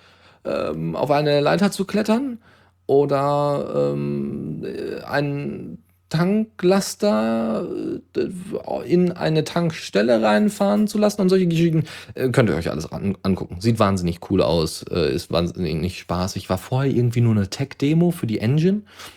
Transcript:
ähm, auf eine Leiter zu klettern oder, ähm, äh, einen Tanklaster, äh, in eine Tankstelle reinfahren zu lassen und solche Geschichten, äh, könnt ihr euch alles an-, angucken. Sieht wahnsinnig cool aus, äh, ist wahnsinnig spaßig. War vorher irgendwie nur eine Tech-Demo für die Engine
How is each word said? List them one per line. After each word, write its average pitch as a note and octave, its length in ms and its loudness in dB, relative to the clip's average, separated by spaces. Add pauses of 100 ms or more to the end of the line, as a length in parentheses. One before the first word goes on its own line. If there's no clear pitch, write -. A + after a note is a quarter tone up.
(440)
ähm, D#3+ 520 -4
auf - 140 0
eine D3 300 2
Leiter E3+ 320 2
zu G3 140 -4
klettern A3+ 540 0 (460)
oder, C#3+ 1080 2
ähm, C#3+ 720 -6
äh, - 380 -10
einen C#3+ 800 -6 (280)
Tanklaster, G#3+ 1600 0 (480)
äh, - 720 -6
in F3+ 260 4
eine D#3+ 320 0
Tankstelle G3 800 0
reinfahren G#3 640 2
zu G#3 120 -2
lassen G#3 220 2
und F#3 80 4
solche F#3 180 4
Geschichten, E3 380 2 (280)
äh, B2+ 160 0
könnt A#2 200 4
ihr D2+ 60 2
euch E2+ 140 -2
alles - 220 -6
an-, G2 320 -4
angucken. F2+ 360 -2
Sieht A2 200 0
wahnsinnig F#2+ 400 2 (100)
cool F#2+ 120 4
aus, D#2+ 420 0
äh, D#2 280 0
ist - 200 -4
wahnsinnig E2+ 680 -2
spaßig. F2+ 500 -4
War F#2 100 0
vorher C3 340 -2
irgendwie A#2+ 280 2
nur A#2 120 4
eine G2 160 0
Tech-Demo D#3+ 600 0
für D3 160 -6
die A2 120 -2
Engine D#3+ 440 2 (340)